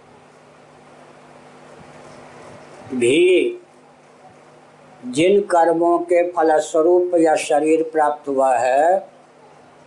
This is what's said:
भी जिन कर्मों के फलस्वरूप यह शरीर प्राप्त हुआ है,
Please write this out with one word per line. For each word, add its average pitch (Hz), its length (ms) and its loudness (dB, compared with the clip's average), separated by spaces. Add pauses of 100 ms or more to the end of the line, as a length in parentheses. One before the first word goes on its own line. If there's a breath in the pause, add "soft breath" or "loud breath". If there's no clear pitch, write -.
(3000)
भी 143 640 0 (1500)
जिन 170 340 0
कर्मों 170 580 0
के 175 320 -2
फलस्वरूप 165 840 0
यह 160 200 2
शरीर 156 480 0
प्राप्त 151 460 -4
हुआ 135 280 0
है, 143 520 0 (800)